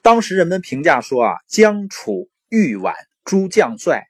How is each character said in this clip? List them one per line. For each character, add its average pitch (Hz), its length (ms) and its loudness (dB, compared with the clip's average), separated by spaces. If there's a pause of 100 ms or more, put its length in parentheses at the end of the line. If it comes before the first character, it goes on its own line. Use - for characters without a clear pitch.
当 233 220 6
时 190 140 -6
人 175 120 2
们 185 140 -4
评 - 200 -8
价 143 200 2
说 123 200 -2
啊 101 140 0 (120)
，“将 208 420 2
处 - 400 -10 (180)
玉 190 260 0
碗 92 200 -4 (300)
诸 190 220 0
将 156 300 0
帅 127 340 -4